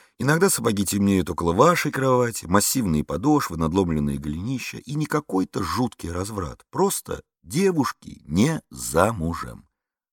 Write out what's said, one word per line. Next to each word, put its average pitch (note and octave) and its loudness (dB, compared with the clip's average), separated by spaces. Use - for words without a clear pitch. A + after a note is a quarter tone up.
Иногда E3 2
сапоги G#2+ 0
темнеют G2 2
около E2+ 0
вашей D3+ 4
кровати, B2+ 0
массивные F2+ 2
подошвы, F#2 0
надломленные D#2 0
голенища F#2 -6
и C3+ -12
не D3+ -4
какой-то - -4
жуткий E2+ -4
разврат, F#2 -6
просто - -2
девушки E3+ -2
не A#2 2
замужем. D#2 -2